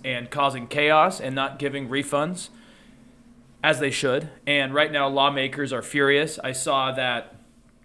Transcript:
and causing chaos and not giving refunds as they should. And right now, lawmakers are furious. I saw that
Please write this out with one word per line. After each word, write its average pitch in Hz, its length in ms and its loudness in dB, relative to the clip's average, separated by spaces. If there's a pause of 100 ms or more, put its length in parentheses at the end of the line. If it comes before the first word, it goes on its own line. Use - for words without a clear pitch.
and 120 260 -6
causing 139 360 0
chaos 156 520 4
and 131 160 -6
not 135 240 -4
giving 139 300 -6
refunds 143 600 -2 (1120)
as 147 200 4
they 143 100 0
should. 143 400 0 (160)
And 143 260 0
right 151 200 2
now, 143 160 2
lawmakers 139 640 0
are 117 100 -4
furious. 143 600 2
I 131 80 -4
saw 135 400 -2
that 127 420 -4 (500)